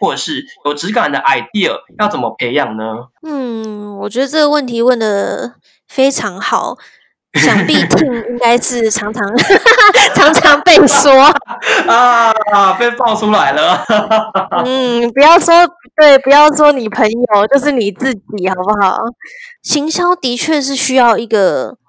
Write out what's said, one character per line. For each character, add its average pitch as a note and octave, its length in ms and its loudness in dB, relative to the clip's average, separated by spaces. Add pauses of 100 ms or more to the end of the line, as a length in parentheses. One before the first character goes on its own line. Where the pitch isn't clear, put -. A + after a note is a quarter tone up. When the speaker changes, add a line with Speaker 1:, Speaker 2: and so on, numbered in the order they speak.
Speaker 1:
或 F#3 120 -2
者 C3+ 40 -6
是 C3 280 -8 (200)
有 C#3+ 100 -4
质 E3+ 180 -10
感 D3 200 -2
的 C#3 80 -4
idea C3+ 560 -2 (220)
要 G#3 100 -2
怎 F3 100 -6
么 A2+ 180 -6
培 B2 160 -6
养 B2 240 -4
呢？ G#2+ 60 -8 (400)
Speaker 2:
嗯， A3 760 -10
我 G3+ 100 -10
觉 A3 120 -6
得 C#4 60 -2
这 D4+ 140 -4
个 D4 80 2
问 C#4+ 180 -2
题 A#3 160 -4
问 B3 160 2
得 G3+ 560 -4 (320)
非 C4+ 240 0
常 G3 300 -8
好， - 380 -6 (560)
想 - 320 0
必 D#4 80 0 (100)
Tim A#3+ 460 -2
应 A#3+ 80 -8
该 A#3+ 200 2
是 A#3 320 -2
常 G#3+ 220 -6
常， A3+ 100 -8 (480)
<laughs> A#4 460 2
常 D#4 180 4
常 D4 280 2
被 E4+ 120 6 (140)
说。 C#4 440 6 (540)
Speaker 1:
啊， A#3 460 2 (460)
被 A#3+ 140 0
爆 A#3 220 -2
出 G#3+ 160 -2
来 D3+ 220 0
了。 E3 320 0 (800)
Speaker 2:
嗯， B3 480 -2
不 C4+ 80 -2
要 E4 180 6
说， E4+ 140 2 (440)
对， D4 220 6
不 C4+ 120 0
要 D4 240 6
说 D4 180 4
你 A#3+ 160 -4
朋 A3 200 -2
友， A3 380 0
就 C#4 120 2
是 C#4+ 140 -2
你 G#3 200 -2
自 B3+ 220 -4
己， G3 340 -8
好 F#3+ 60 -4
不 G3+ 300 -2
好？ F#3 140 0 (640)
行 D4 280 -4
销 F4+ 260 -2
的 B3 200 -6
确 D4+ 240 -2
是 C4+ 140 -6
需 B3+ 200 -4
要 A#3+ 240 2
一 A#3 80 -6
个， F3 500 -2 (120)